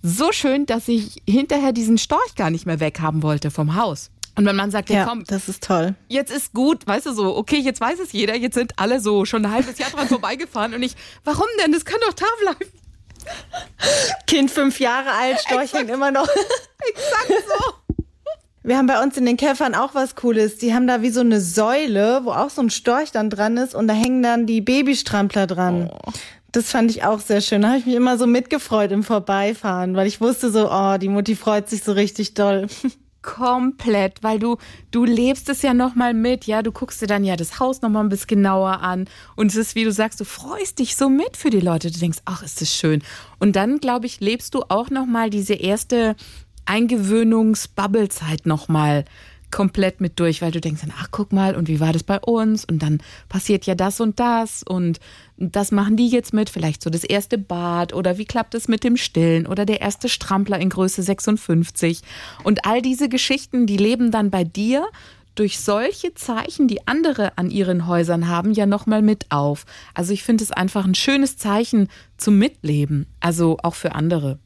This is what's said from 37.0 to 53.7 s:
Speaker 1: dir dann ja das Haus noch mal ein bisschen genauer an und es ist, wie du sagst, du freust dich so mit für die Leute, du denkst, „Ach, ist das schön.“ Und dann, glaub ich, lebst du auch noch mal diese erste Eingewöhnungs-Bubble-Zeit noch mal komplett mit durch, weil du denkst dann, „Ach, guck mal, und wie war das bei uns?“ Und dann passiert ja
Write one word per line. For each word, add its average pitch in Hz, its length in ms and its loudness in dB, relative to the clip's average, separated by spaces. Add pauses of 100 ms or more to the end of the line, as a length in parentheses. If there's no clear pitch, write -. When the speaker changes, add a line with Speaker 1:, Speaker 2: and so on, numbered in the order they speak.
Speaker 1:
dir 214 60 -4
dann 202 160 2
ja 190 100 2
das 165 240 -6
Haus 262 240 0
noch 233 80 0
mal 208 100 2
ein 214 80 2
bisschen 196 200 -4 (120)
genauer 190 420 2
an 185 240 -4 (280)
und 214 140 2
es 196 80 0
ist, 220 180 -2
wie 226 80 0
du 220 80 0
sagst, 220 300 -2
du 214 40 -6
freust - 540 -10
dich 247 180 -2
so 277 120 2
mit 294 280 2
für 302 140 0
die 220 100 4
Leute, 170 300 0
du 165 80 -10
denkst, 165 260 -2
„Ach, - 180 -8
ist - 200 -10
das 156 120 -4
schön.“ 156 280 2 (360)
Und 202 180 4
dann, 226 220 2
glaub 247 260 -2
ich, - 160 -8
lebst 220 340 -4
du - 140 0
auch 220 220 0
noch 269 160 -2
mal 226 220 0
diese 202 260 -2
erste 220 600 0 (520)
Eingewöhnungs-Bubble-Zeit 214 1800 2
noch 156 220 0
mal 147 360 2 (480)
komplett 190 480 0
mit 180 180 -4
durch, 170 240 0
weil 170 80 -2
du 165 100 -2
denkst 156 220 -4
dann, 151 160 -8
„Ach, - 140 -10
guck 208 200 -4
mal, 190 220 2
und 165 140 -2
wie 156 120 0
war 160 120 2
das 165 100 0
bei 196 160 -2
uns?“ 220 460 0
Und 160 180 -2
dann 151 160 2 (300)
passiert 196 380 0
ja 190 100 0